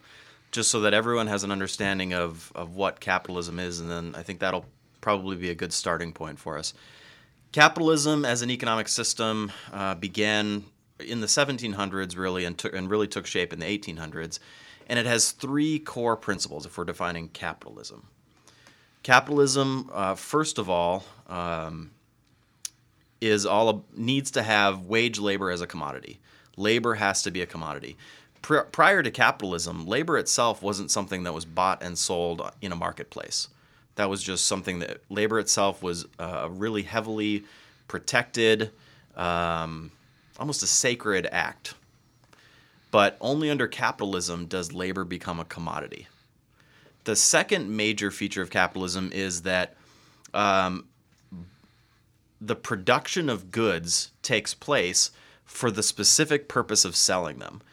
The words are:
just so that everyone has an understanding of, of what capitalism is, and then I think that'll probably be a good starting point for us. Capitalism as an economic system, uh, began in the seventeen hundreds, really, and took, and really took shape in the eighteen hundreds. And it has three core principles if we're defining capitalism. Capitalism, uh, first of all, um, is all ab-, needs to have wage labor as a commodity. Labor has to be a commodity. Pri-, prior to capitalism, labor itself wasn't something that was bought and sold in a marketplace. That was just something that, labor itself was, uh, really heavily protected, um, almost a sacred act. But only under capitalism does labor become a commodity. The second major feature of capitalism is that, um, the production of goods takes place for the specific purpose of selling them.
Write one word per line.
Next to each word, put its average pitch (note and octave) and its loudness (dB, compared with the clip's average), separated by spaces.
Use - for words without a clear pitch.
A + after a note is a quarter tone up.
just A2+ 2
so A#2 2
that G#2 6
everyone A2+ 4
has G2+ -2
an G2+ -2
understanding F#2+ -2
of, E2+ -4
of E2+ -10
what F#2+ 0
capitalism F2+ -4
is, F2 -6
and E2+ -8
then E2+ -8
I E2 -10
think F2+ -10
that'll F#2 -2
probably F#2+ -2
be F2 -4
a E2+ -6
good F2 -6
starting E2+ -2
point D#2 -12
for D#2 -8
us. D#2+ -8
Capitalism D3+ 6
as A#2+ 2
an A#2+ -2
economic A2+ 0
system, A2 0
uh, F#2+ -4
began G#2 0
in A#2 -6
the G#2+ -4
seventeen B2 0
hundreds, F#2+ -4
really, F#2 -2
and F2 -4
took, - -6
and F#2 -6
really G#2 2
took F#2+ -8
shape F2+ -2
in D#2+ -8
the E2 -6
eighteen G2+ -6
hundreds. D#2+ -10
And A#2+ 0
it A#2 0
has A#2 4
three D3 0
core A#2 -2
principles E2 -6
if - -20
we're F2+ -4
defining E2+ -6
capitalism. A1+ -12
Capitalism, C3+ 4
uh, G2 0
first D3+ -2
of F#2+ -2
all, F2+ 2
um, E2 -6
is G#2 2
all G#2+ 4
ab-, G#2+ 0
needs C3+ 0
to B2 0
have G2+ 4
wage A2+ 2
labor G2 0
as F2+ -2
a F2 -6
commodity. C#2+ -10
Labor A2+ 2
has G2+ 2
to G2 -4
be F2+ -4
a F2 -4
commodity. D2 -10
Pri-, D3+ 2
prior F3 6
to B2+ 0
capitalism, F2 0
labor C#3+ 2
itself A2+ 2
wasn't G2+ -2
something F#2 -2
that F2 -4
was D#2+ -8
bought F#2 0
and F2 -8
sold E2+ -2
in F#2+ -6
a F2 -6
marketplace. - -6
That G#2 0
was G2 -2
just F2+ -2
something F#2 -2
that, - -8
labor G#2+ 0
itself G2 2
was, E2+ -4
uh, E2+ -6
really G#2 -2
heavily G#2+ -2
protected, A2+ 2
um, E2 -2
almost C#3+ -4
a F#2+ -4
sacred G#2+ 2
act. - -4
But G2+ 6
only D3 0
under B2+ 2
capitalism F2+ -2
does F2 -4
labor F#2 -4
become F2 -6
a E2 -8
commodity. - -8
The A2 0
second D#3+ 4
major G#2+ 0
feature F#2+ -4
of F2 -6
capitalism F#2 0
is F#2 -4
that, F2+ 0
um, F#2+ 2
the A2 -2
production A#2+ 0
of F#2 -4
goods F2+ 0
takes - 0
place G#2 2
for - -2
the G#2+ 0
specific D3 2
purpose A2 2
of F2+ -2
selling E2 0
them. - -14